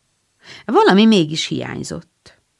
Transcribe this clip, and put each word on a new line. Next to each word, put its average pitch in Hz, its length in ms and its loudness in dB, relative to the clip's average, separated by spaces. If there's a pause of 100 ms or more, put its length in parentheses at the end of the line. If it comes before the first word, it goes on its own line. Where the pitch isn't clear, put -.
(640)
Valami 226 400 4
mégis 160 400 0
hiányzott, - 920 -12 (200)